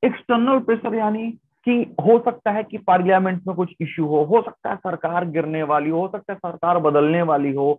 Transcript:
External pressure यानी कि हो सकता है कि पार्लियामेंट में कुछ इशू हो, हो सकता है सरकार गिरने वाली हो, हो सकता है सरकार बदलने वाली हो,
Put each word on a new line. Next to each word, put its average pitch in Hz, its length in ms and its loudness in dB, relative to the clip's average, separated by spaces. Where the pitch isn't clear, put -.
External 254 560 0
pressure 226 360 -2
यानी 220 360 -2
कि 240 80 2
हो 220 180 6
सकता 233 320 -2
है 208 120 -2
कि 214 160 -12
पार्लियामेंट 185 680 2
में 190 100 -6
कुछ 175 240 -4
इशू 165 260 -4
हो, 151 180 2
हो 202 180 4
सकता - 280 -8
है 202 60 -4
सरकार 175 480 -4
गिरने 156 380 -4
वाली 147 280 0
हो, 165 100 -2
हो 190 80 -4
सकता 196 240 -10
है 190 60 -10
सरकार 175 400 -2
बदलने 151 440 2
वाली 143 320 0
हो, 139 240 0